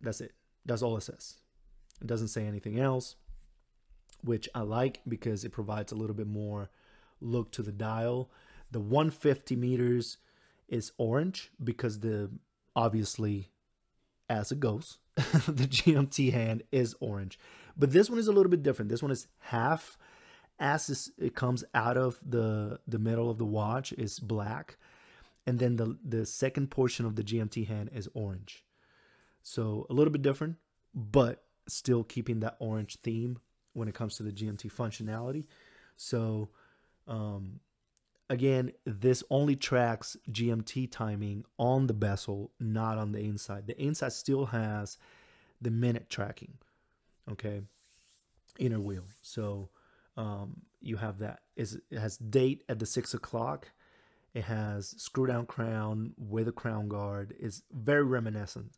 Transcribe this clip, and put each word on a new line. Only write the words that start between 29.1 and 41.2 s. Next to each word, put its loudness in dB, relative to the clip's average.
So -2
a -2
little 6
bit 0
different, 0
but 4
still 2
keeping -2
that -2
orange -4
theme -4
when -4
it -6
comes -6
to -10
the -4
G -6
M -4
T -8
functionality. -6
So, -2
um, -6
again, 2
this 4
only 6
tracks 2
G 2
M 2
T -2
timing -4